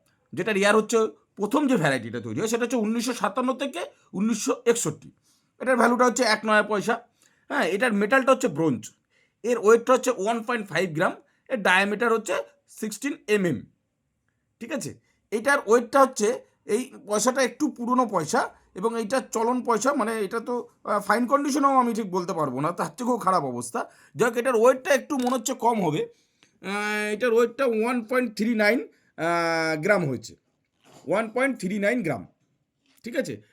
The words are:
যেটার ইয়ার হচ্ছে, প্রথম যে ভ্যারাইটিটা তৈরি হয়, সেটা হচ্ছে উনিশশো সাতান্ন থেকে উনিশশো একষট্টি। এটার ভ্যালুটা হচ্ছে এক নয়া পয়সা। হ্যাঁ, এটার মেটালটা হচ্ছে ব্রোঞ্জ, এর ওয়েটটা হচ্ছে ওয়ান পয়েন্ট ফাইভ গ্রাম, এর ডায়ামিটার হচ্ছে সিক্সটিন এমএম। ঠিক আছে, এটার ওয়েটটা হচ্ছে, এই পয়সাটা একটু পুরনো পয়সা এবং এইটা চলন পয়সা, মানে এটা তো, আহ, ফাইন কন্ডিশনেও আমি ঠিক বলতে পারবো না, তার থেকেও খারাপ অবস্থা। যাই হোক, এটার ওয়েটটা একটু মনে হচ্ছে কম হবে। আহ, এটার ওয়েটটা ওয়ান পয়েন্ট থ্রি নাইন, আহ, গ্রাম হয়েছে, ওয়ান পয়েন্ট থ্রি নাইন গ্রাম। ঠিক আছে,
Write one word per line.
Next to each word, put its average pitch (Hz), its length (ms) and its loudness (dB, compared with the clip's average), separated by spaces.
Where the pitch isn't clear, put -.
যেটার 196 240 -2
ইয়ার 202 180 4
হচ্ছে, 214 220 2
প্রথম 262 320 0
যে 247 100 4
ভ্যারাইটিটা 123 420 -2
তৈরি 113 200 -6
হয়, 214 80 -2
সেটা 233 140 -2
হচ্ছে 240 160 -2
উনিশশো 226 360 -2
সাতান্ন 247 400 -2
থেকে 277 260 -6
উনিশশো 226 520 -2
একষট্টি। - 460 -2
এটার 247 160 0
ভ্যালুটা 240 280 4
হচ্ছে 247 180 2
এক 214 220 2
নয়া 214 180 4
পয়সা। 208 380 -2
হ্যাঁ, 277 140 -2
এটার 202 300 0
মেটালটা 233 380 4
হচ্ছে 262 160 2
ব্রোঞ্জ, 147 420 -2
এর 233 140 0
ওয়েটটা 226 360 6
হচ্ছে 254 240 2
ওয়ান 220 260 -2
পয়েন্ট 220 240 -4
ফাইভ 175 260 -2
গ্রাম, 180 200 0
এর 254 120 -4
ডায়ামিটার 202 520 2
হচ্ছে 220 200 -2
সিক্সটিন 220 460 -8
এমএম। 185 340 0
ঠিক 233 120 -14
আছে, 175 280 -8
এটার 240 340 0
ওয়েটটা 240 360 4
হচ্ছে, 254 480 0
এই 233 260 -2
পয়সাটা 226 360 0
একটু 262 280 -2
পুরনো 240 360 0
পয়সা 196 440 -2
এবং 226 240 -4
এইটা 226 220 -2
চলন 240 300 0
পয়সা, 254 320 0
মানে 226 260 -2
এটা 214 200 -4
তো, 240 280 -6
আহ, 208 160 -2
ফাইন 208 280 0
কন্ডিশনেও 277 520 2
আমি 240 140 2
ঠিক 208 180 -4
বলতে 180 220 -2
পারবো 139 260 -2
না, 151 120 0
তার 180 240 -6
থেকেও 247 220 -2
খারাপ 180 260 2
অবস্থা। 123 460 -6
যাই 214 140 2
হোক, 233 80 -4
এটার 247 180 2
ওয়েটটা 254 380 4
একটু 277 240 0
মনে 247 120 0
হচ্ছে 262 240 -2
কম 220 320 0
হবে। 160 220 0
আহ, 208 520 -4
এটার 226 200 0
ওয়েটটা 233 320 2
ওয়ান 233 400 0
পয়েন্ট 254 300 -2
থ্রি 220 200 0
নাইন, 214 260 4
আহ, 165 1000 -2
গ্রাম 190 240 4
হয়েছে, 127 300 -6
ওয়ান 214 220 -2
পয়েন্ট 254 300 -2
থ্রি 190 200 -4
নাইন 214 240 0
গ্রাম। 127 220 -6
ঠিক 240 120 -14
আছে, 156 260 -4